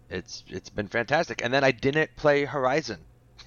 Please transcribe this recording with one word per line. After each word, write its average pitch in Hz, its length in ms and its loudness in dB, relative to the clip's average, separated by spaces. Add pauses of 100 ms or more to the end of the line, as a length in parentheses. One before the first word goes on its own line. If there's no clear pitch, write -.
it's, - 380 -10
it's - 220 -10
been 104 180 -6
fantastic. 117 560 -2
And 120 100 -2
then 139 100 4
I 135 80 6
didn't 139 460 0
play 143 280 4
Horizon 131 540 -2 (480)